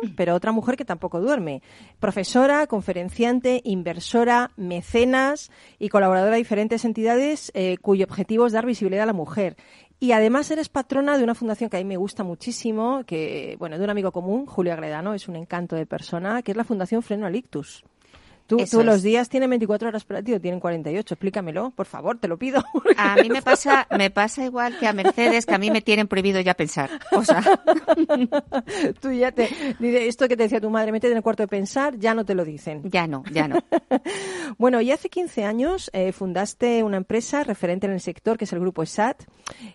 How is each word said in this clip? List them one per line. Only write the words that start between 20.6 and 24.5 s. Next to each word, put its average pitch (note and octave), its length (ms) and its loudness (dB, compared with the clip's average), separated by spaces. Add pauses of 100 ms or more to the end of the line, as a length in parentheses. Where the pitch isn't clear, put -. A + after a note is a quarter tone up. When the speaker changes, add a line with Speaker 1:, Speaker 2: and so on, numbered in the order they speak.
Speaker 2:
y E3+ 60 -2
ocho. G#3+ 160 -6
Explícamelo, F#3+ 600 -4
por F#3+ 120 -6
favor, F#3 340 -6
te F#3+ 100 -2
lo E3 100 -4
pido, C4+ 300 2
<laughs> - 40 -16
porque E4 240 4
Speaker 1:
A G3+ 200 2
mí A3+ 120 6
me C4 120 0
Speaker 2:
eso - 40 -6
Speaker 1:
pasa, C4+ 460 4
me G3+ 180 2
pasa G#3 380 0
igual A#3+ 320 -4